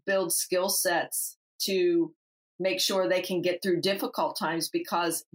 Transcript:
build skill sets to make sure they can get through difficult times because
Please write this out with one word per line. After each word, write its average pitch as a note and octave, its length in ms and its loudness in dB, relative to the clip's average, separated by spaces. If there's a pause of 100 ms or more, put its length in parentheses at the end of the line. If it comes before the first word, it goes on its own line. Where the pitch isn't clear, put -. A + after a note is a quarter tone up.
build F#3+ 260 2
skill F#3 380 0
sets - 680 -2 (260)
to F3 500 2 (460)
make F#3 200 -2
sure F#3+ 300 2
they F3+ 120 2
can F3+ 200 -2
get F3 220 0
through F3 180 2
difficult F#3 560 -2
times D#3+ 320 -2
because E3+ 640 -2